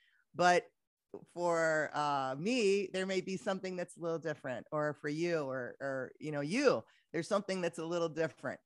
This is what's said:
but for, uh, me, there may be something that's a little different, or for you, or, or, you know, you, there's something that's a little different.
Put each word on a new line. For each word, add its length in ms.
but 320
for, 600
uh, 440
me, 560
there 120
may 160
be 140
something 400
that's 220
a 20
little 200
different, 520
or 220
for 160
you, 300
or, 420
or, 380
you 120
know, 100
you, 420
there's 140
something 340
that's 180
a 60
little 240
different. 560